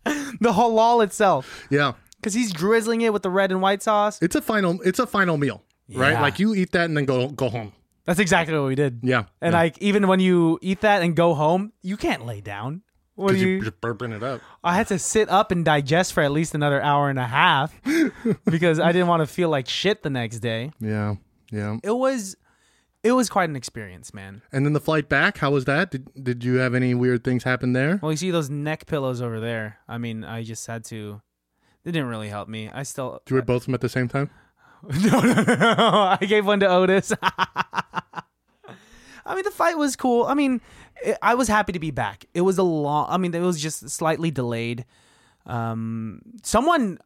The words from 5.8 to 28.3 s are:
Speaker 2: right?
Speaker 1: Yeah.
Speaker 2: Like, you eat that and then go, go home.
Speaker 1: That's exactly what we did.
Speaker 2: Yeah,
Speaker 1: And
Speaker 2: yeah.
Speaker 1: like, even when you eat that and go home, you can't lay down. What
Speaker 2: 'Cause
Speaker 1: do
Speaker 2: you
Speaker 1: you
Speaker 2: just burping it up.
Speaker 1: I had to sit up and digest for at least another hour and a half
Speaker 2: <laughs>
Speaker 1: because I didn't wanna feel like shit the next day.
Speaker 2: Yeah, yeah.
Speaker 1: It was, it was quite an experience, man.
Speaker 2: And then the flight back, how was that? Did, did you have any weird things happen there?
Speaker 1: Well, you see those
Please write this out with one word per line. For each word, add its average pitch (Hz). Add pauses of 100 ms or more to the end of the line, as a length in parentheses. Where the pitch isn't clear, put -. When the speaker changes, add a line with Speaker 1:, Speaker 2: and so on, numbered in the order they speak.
Speaker 2:
right? 131
Speaker 1:
Yeah. -
Speaker 2:
Like, 143
you 214
eat 185
that 175
and 160
then 143
go, 131
go 135
home. 107 (320)
Speaker 1:
That's 175
exactly 165
what 139
we 131
did. 131
Speaker 2:
Yeah, 123 (160)
Speaker 1:
And 170
Speaker 2:
yeah. 170
Speaker 1:
like, 165
even 202
when 190
you 175
eat 185
that 202
and 170
go 170
home, 170 (120)
you 190
can't 180
lay 110
down. 110 (340)
What 196
Speaker 2:
'Cause 190
Speaker 1:
do 185
Speaker 2:
you 190
Speaker 1:
you 190
Speaker 2:
just 110
burping 117
it 104
up. 123 (220)
Speaker 1:
I 175
had 220
to 190
sit -
up 202
and 170
digest 151
for 175
at 143
least 156
another 147
hour 143
and 135
a 127
half 147 (380)
Speaker 2:
<laughs> -
Speaker 1:
because 165
I 165
didn't 180
wanna 165
feel 170
like 139
shit -
the 151
next 117
day. 113
Speaker 2:
Yeah, 107 (360)
yeah. 104
Speaker 1:
It 214
was, 254 (640)
it 240
was 254
quite 180
an 151
experience, 104
man. 98
Speaker 2:
And 139
then 147
the 147
flight 156
back, 156
how 139
was 139
that? 165
Did, 135 (140)
did 123
you 123
have 127
any 127
weird 123
things 127
happen 127
there? 147
Speaker 1:
Well, 156
you 156
see 180
those 160